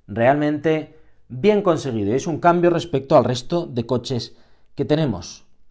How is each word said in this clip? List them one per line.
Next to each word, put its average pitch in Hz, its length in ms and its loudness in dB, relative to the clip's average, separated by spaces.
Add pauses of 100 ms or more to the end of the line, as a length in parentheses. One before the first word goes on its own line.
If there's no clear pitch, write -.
realmente 147 920 0 (300)
bien 196 340 2
conseguido, 117 480 0
y 123 60 2
es 139 100 -4
un 160 120 -4
cambio 175 300 4
respecto 165 480 0
al 123 80 6
resto 160 400 -4
de 120 220 -6
coches 123 500 -4 (380)
que 139 100 -4
tenemos. 139 640 -2 (240)